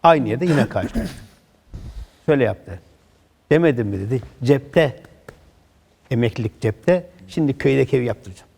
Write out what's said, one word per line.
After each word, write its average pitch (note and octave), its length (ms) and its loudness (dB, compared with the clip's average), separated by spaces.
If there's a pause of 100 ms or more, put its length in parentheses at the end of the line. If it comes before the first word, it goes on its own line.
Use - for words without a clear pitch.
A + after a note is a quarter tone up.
Aynı D#3 260 4
yerde B2 180 -2
yine D3 220 2
karşılaştık. - 480 -6 (540)
<coughs> - 560 -14
Şöyle C#3 180 2
yaptı. F#2+ 360 -6 (720)
"Demedim D3 380 2
mi?" G2+ 120 -4
dedi. A2 220 -4 (220)
"Cepte, C#3 520 2 (1120)
emeklilik A#2 500 -2
cepte, E3+ 460 0 (220)
şimdi D3 300 -2
köydeki C3+ 380 0
evi B2 80 0
yaptıracağım." G#2 540 -10